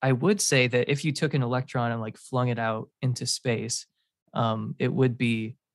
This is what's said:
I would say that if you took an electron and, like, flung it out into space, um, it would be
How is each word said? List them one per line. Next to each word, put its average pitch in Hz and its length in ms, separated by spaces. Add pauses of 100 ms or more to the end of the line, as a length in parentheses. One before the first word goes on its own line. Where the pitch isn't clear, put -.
I 135 100
would 160 300
say 127 260
that 123 240
if 143 140
you 151 80
took 147 200
an 139 80
electron 123 500
and, 117 100
like, 110 160
flung 123 320
it 117 100
out 113 300 (120)
into 123 240
space, 113 600 (460)
um, 110 440
it 123 160
would 127 240
be 113 380 (200)